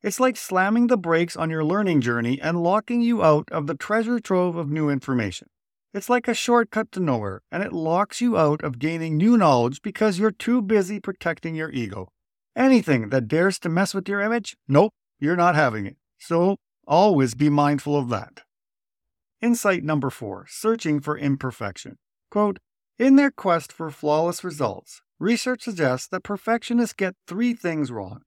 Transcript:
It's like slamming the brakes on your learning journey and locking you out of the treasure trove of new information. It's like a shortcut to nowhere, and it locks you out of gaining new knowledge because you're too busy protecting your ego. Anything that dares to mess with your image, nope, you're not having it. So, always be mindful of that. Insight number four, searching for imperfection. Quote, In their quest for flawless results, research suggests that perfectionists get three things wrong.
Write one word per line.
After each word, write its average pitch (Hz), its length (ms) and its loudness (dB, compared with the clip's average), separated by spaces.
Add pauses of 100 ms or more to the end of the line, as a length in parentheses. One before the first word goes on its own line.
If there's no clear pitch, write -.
It's 208 180 -4
like 254 180 2
slamming 208 500 0
the 240 100 2
brakes 170 380 0
on 160 160 -4
your 160 120 -2
learning 175 380 2
journey 120 400 -2
and 170 220 -2
locking 214 380 0
you 233 220 0
out 156 280 4
of 160 160 -4
the 165 80 -4
treasure 226 440 -2
trove 180 360 -2
of 160 140 -6
new 151 200 0
information. 123 600 -4 (440)
It's 196 160 -8
like 247 180 2
a 240 60 0
shortcut 226 600 0
to 185 60 -8
nowhere, 107 420 -2 (100)
and 165 100 -6
it 196 120 -6
locks 170 480 0
you 240 160 2
out 151 260 2
of 127 160 -6
gaining 160 380 -4
new 226 200 6
knowledge 135 460 4
because 208 340 0
you're 214 140 2
too 240 320 0
busy 196 360 0
protecting 165 540 -6
your 156 160 -6
ego. 101 400 -8 (460)
Anything 175 540 4
that 123 180 -2
dares 175 320 0
to 180 100 -6
mess 180 240 0
with 196 160 -6
your 202 100 -2
image, 220 380 -4 (100)
nope, 160 260 4 (260)
you're 156 160 0
not 175 180 4
having 117 320 0
it. - 120 -12 (200)
So, 175 400 0 (300)
always 151 480 4
be 147 140 2
mindful 147 460 0
of 131 140 -2
that. - 320 -6 (1000)
Insight 220 420 0
number 143 260 0
four, 98 400 -12
searching 208 500 -2
for 147 180 -6
imperfection. 135 800 -6 (340)
Quote, 208 260 0 (400)
In 269 200 6
their 277 140 4
quest 170 420 -2
for 160 180 -10
flawless 156 500 -2
results, 147 600 -8 (180)
research 240 440 -2
suggests 147 440 -2
that 185 160 -8
perfectionists 226 680 -2
get 185 220 -4 (120)
three 233 260 -2
things 156 380 -4
wrong. 107 360 -10